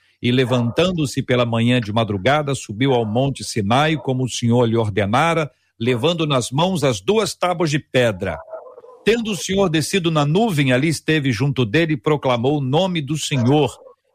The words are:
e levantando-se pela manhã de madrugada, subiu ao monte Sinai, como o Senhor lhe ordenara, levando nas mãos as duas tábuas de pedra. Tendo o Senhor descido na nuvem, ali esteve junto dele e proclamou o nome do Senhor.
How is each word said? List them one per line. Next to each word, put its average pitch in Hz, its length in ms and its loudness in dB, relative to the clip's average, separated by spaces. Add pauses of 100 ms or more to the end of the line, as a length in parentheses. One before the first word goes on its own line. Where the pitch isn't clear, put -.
(220)
e 123 80 0
levantando-se 131 920 0
pela 123 220 2
manhã 117 340 2
de 104 140 -4
madrugada, 117 600 0
subiu 127 400 -2
ao 120 100 2
monte 127 400 -2
Sinai, 131 520 0
como 131 280 -2
o 120 40 -4
Senhor 120 360 2
lhe 113 120 0
ordenara, 117 760 0 (280)
levando 127 480 0
nas 135 240 0
mãos 165 320 0
as 127 180 0
duas 208 340 0
tábuas 175 340 -2
de 147 100 -2
pedra. 101 600 0 (640)
Tendo 220 280 0
o 190 40 -6
Senhor 190 320 0
descido 160 420 -2
na 151 140 2
nuvem, 151 480 2
ali 135 160 2
esteve 147 420 0
junto 123 360 0
dele 156 260 0
e 147 60 -2
proclamou 139 600 0
o 143 40 -4
nome 165 400 0
do 143 160 -4
Senhor. 139 600 0 (360)